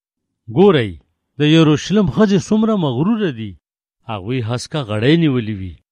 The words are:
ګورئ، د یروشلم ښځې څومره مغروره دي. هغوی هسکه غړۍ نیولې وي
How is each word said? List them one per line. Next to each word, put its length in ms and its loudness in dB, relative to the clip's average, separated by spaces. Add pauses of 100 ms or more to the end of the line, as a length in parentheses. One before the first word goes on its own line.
(480)
ګورئ، 440 2 (480)
د 40 0
یروشلم 640 4
ښځې 320 2
څومره 380 0
مغروره 540 -2
دي. 200 -10 (560)
هغوی 340 -6
هسکه 420 -6
غړۍ 340 0
نیولې 400 0
وي 160 -12 (180)